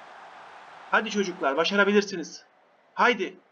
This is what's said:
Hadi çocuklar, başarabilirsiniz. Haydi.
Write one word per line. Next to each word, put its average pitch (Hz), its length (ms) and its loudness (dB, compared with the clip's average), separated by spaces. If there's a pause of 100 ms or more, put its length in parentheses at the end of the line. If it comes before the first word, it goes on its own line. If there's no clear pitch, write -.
(920)
Hadi 220 200 0
çocuklar, 175 460 -2
başarabilirsiniz. 196 880 0 (480)
Haydi. 196 440 0 (140)